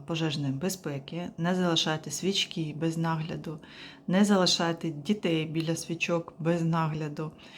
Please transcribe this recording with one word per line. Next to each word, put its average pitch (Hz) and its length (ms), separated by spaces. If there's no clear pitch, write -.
пожежної 151 460
безпеки, 160 760
не 170 160
залишайте 160 560
свічки 165 640
без 165 220
нагляду, 160 600
не 190 180
залишайте 175 640
дітей 160 540
біля 160 320
свічок 170 640
без 165 240
нагляду. 156 680